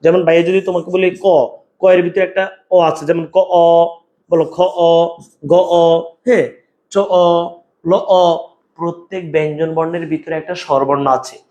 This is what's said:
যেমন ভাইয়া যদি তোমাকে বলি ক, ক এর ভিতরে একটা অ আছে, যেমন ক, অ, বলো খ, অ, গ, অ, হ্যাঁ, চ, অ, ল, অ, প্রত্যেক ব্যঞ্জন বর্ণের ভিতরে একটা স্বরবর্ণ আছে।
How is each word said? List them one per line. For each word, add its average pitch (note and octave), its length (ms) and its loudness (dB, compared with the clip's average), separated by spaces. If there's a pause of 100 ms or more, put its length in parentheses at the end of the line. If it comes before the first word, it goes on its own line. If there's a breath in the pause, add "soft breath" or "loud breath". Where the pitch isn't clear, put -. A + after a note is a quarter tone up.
যেমন E3 220 2
ভাইয়া E3 180 4
যদি F#3 180 0
তোমাকে F3+ 300 -6
বলি F#3 240 0
ক, F#3+ 120 -4 (520)
ক - 100 -12
এর F3+ 120 6
ভিতরে F3 220 -2
একটা F#3 200 -4 (260)
অ F#3 120 2
আছে, D#3 240 0
যেমন E3 200 -2
ক, D#3 120 -4
অ, F3+ 280 2 (680)
বলো D#3+ 140 0
খ, D#3+ 120 -14 (200)
অ, E3+ 140 2 (540)
গ, C#3+ 80 0
অ, F3 300 2 (420)
হ্যাঁ, A3 200 2 (460)
চ, - 60 -8
অ, F#3 260 0 (640)
ল, - 40 2
অ, F#3+ 300 2 (520)
প্রত্যেক E3+ 560 -10
ব্যঞ্জন D#3 420 -2
বর্ণের E3 320 -6
ভিতরে D#3 300 -8
একটা D#3+ 200 -10
স্বরবর্ণ C#3 520 -2
আছে। - 280 -4 (160)